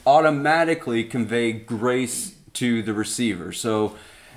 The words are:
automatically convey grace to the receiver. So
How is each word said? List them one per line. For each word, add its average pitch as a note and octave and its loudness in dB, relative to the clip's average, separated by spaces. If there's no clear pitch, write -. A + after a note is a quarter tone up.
automatically D3+ 2
convey A2+ -2
grace A#2+ -4
to A#2+ 0
the G#2+ -4
receiver. G2+ -4
So G#2+ 0